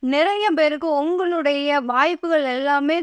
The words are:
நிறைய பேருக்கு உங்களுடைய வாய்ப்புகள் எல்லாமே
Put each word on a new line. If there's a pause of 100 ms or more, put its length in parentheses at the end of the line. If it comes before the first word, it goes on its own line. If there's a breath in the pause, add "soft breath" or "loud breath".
நிறைய
பேருக்கு
உங்களுடைய
வாய்ப்புகள்
எல்லாமே